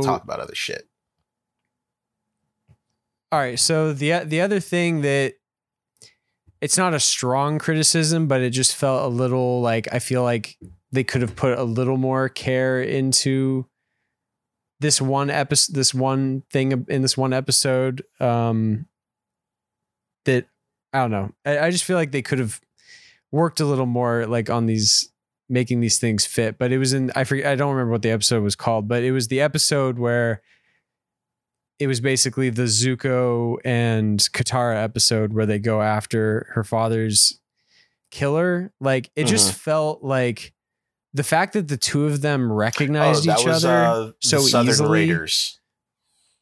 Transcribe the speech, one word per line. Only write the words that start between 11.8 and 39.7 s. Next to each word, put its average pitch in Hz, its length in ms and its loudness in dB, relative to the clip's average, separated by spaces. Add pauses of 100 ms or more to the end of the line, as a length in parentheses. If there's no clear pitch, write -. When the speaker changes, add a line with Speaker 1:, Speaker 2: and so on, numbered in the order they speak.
Speaker 1:
more 131 320 0
care 131 520 0
into 135 840 0 (1120)
this 143 200 0
one 139 280 0
epis-, 139 400 0
this 135 240 0
one 135 580 0
thing 131 380 0
in 135 140 0
this 131 160 0
one 131 140 0
episode, 131 680 0 (160)
um, 113 680 0 (1400)
that, 127 220 2 (480)
I 135 60 0
don't 120 100 0
know. 101 220 -4 (120)
I, 143 220 0
I 170 40 2
just 180 140 -2
feel 185 120 0
like 156 160 -2
they 135 100 -2
could 135 160 -2
have 117 220 -4 (680)
worked 160 300 0
a 151 60 0
little 135 200 0
more, 120 400 0
like, 113 220 -2
on 117 180 0
these, 110 440 0 (400)
making 123 300 0
these 117 180 0
things 110 260 0
fit. 110 320 -2
But 127 160 0
it 131 60 2
was 131 160 0
in, 131 200 0
I 131 100 0
forget, 139 220 -2
I 143 100 0
don't 143 160 0
remember 127 200 0
what 113 100 0
the 113 80 2
episode 110 320 2
was 101 140 0
called, 110 320 -2
but 120 140 0
it 127 100 0
was 127 160 0
the 131 120 0
episode 143 580 0
where 120 420 0 (1400)
it 143 80 0
was 127 120 0
basically 131 500 0
the 117 120 -2
Zuko 123 1040 0
and 113 560 2 (120)
Katara 120 500 -2
episode 110 500 0
where 110 140 0
they 104 120 0
go 107 240 0
after 107 720 -2
her 117 80 0
father's 110 800 0 (720)
killer. 175 680 0
Like, 131 360 0
it 151 80 0
just - 260 2
Speaker 2:
Mm-hmm. 98 80 -6
Speaker 1:
felt 156 460 -2